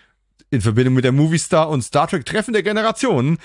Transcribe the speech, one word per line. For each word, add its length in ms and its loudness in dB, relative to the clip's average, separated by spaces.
in 120 -2
Verbindung 340 2
mit 80 2
der 80 2
Movie 260 2
Star 320 0
und 140 -2
Star 240 -2
Trek 180 -6
Treffen 280 -4
der 100 0
Generationen 800 -2